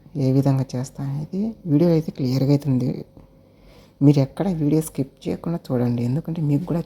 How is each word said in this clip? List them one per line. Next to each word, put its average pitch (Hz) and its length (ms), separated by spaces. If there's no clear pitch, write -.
ఏ 131 80
విధంగా 135 380
చేస్తా 127 320
అనేది 147 380
వీడియో 165 300
అయితే 160 160
క్లియర్గా 135 420
అయితే 143 140
ఉంది. 127 200
మీరు 143 200
ఎక్కడ 160 260
వీడియో 151 200
స్కిప్ 139 300
చేయకుండా 170 420
చూడండి, 120 420
ఎందుకంటే 160 340
మీకు 143 220
కూడా 165 220